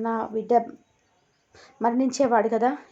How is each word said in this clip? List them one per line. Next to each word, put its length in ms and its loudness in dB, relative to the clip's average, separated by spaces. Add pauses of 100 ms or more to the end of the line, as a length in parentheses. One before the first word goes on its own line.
నా 140 -4 (120)
బిడ్డ 260 -2 (1300)
మరణించేవాడు 680 2
కదా, 200 2 (220)